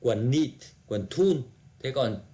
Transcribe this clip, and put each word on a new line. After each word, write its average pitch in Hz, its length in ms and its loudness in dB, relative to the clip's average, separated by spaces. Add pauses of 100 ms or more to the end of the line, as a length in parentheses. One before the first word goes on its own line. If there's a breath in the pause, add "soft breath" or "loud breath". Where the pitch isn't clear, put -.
quần 113 300 0
knit, 147 200 2 (360)
quần 104 240 -4
thun. 175 320 2 (400)
Thế 131 80 -4
còn 127 300 -2 (140)